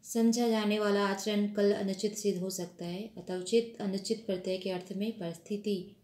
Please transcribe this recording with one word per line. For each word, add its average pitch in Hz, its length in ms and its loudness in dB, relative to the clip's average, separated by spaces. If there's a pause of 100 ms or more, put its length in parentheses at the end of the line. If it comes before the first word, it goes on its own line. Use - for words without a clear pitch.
समझा 233 460 4
जाने 214 300 4
वाला 202 280 4
आचरण 202 400 2
कल 202 260 4
अनुचित 202 420 -2
सिद्ध 180 260 0
हो 190 80 -2
सकता 175 360 -6
है। 180 160 -6 (160)
अतः 185 200 -6
उचित 226 440 0
अनुचित 196 440 -2
प्रत्यय 185 320 -2
के 190 120 -4
अर्थ 180 280 -6
में 214 140 -2
परिस्थिति 202 920 -6